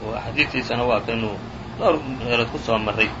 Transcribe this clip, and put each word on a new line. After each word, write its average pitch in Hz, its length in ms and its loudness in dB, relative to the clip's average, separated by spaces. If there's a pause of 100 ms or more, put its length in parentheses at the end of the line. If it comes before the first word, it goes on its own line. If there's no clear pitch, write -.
Oo 110 100 -4
axaadiidtiisana 117 680 0
waa 117 180 4
kaynu 113 300 -2 (480)
dhowr 180 160 6 (240)
meelood 117 320 2
ku - 80 -4
soo 113 180 2
marray. 107 300 2 (140)